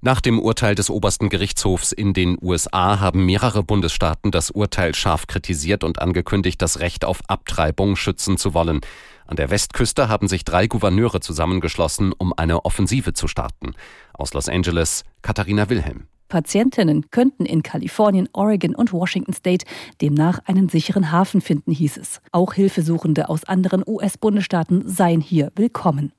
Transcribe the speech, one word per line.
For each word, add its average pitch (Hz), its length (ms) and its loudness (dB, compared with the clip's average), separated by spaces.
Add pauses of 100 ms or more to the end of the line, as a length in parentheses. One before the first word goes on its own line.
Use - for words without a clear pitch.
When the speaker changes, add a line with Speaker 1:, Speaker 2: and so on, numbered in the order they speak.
Speaker 1:
Nach 127 200 2
dem 113 160 4
Urteil 107 380 2
des 98 120 0
obersten - 400 0
Gerichtshofs 95 640 0
in 101 220 0
den 90 260 2
U 90 140 0
S - 180 -4
A 98 280 2
haben 92 260 4
mehrere 104 380 2
Bundesstaaten 90 680 0
das - 220 -2
Urteil 101 420 0
scharf - 320 0
kritisiert 85 560 -2
und 78 180 -2
angekündigt, 87 600 0
das 82 160 -2
Recht - 260 -4
auf - 220 -2
Abtreibung 90 720 0
schützen 95 420 -2
zu - 160 -2
wollen. 82 260 2 (460)
An - 100 -8
der 71 140 -2
Westküste - 580 0
haben 104 180 2
sich 92 180 -2
drei 90 220 2
Gouverneure 104 540 2
zusammengeschlossen, 85 960 -2
um 90 200 -2
eine 82 280 0
Offensive - 480 -2
zu - 160 -4
starten. - 460 -8 (380)
Aus - 200 -8
Los 71 160 -4
Angeles, 82 560 0 (180)
Katharina 104 460 0
Wilhelm. 82 400 -4 (200)
Speaker 2:
Patientinnen 170 840 0
könnten 247 340 2
in 160 180 0
Kalifornien, 190 680 0
Oregon 196 420 0
und 240 180 2
Washington 185 420 -2
State 180 320 0 (340)
demnach 151 460 2
einen 190 220 2
sicheren 165 440 0
Hafen 185 300 2
finden, 147 280 -2
hieß 151 280 0
es. - 240 -12 (100)
Auch 175 220 2
Hilfesuchende 165 760 0
aus 156 160 -4
anderen 190 420 0
U-S-Bundesstaaten 202 1000 0
seien 175 320 2
hier 151 340 0
willkommen. 156 640 0